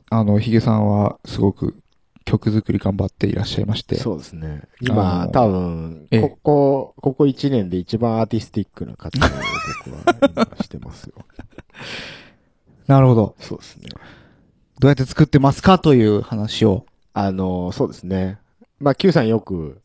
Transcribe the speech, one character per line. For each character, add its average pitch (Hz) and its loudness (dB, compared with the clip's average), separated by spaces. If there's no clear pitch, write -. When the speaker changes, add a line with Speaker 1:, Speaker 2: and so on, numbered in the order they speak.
Speaker 1:
あ 113 0
の、 104 2
ヒ 110 -2
ゲ 113 4
さ 110 2
ん 107 0
は 104 0
す - -8
ご 98 2
く - -6
曲 - -2
作 107 0
り 107 -2
頑 98 -2
張 98 -4
っ - -8
て - -4
い - -2
ら - -4
っ - -4
し - -6
ゃ 104 -2
い - -6
ま 104 -2
し - -6
て。 - -6
Speaker 2:
そ 95 -6
う - -10
で - -16
す - -20
ね。 78 -10
今、 95 0
Speaker 1:
あ 90 -4
の、 117 -6
Speaker 2:
多 123 4
分、 82 -4
Speaker 1:
え 117 2
え。 - 2
Speaker 2:
こ - -2
こ、 139 2
こ 135 -2
こ 147 2
一 139 -2
年 101 0
で 90 -2
一 90 -4
番 113 -2
ア 113 0
ー - 0
テ 113 -4
ィ 107 -2
ス - -10
テ 107 -4
ィ 95 -2
ッ - -12
ク - -12
な 57 -14
活 - -8
動 - 2
を - 0
僕 - -2
は - -2
今 - -8
し - -20
て - -16
ま - -16
す - -20
よ。 - -20
Speaker 1:
<laughs> - -20
な 139 6
る 131 8
ほ 127 8
ど。 107 2
Speaker 2:
そ - -16
う - -12
で - -20
す - -20
ね。 - -20
Speaker 1:
ど 127 6
う - 6
や - 6
っ - 0
て 131 -2
作 - 2
っ - 6
て 147 4
ま 139 4
す - -10
か 185 6
と 156 4
い 117 6
う 104 2
話 107 -2
を。 95 0
Speaker 2:
あ 98 -2
の、 92 -4
そ 131 -2
う - -4
で 64 -16
す - -20
ね。 92 -4
ま 139 0
あ、 131 0
Q 190 2
さ 147 2
ん 110 0
よ 113 0
く、 80 -10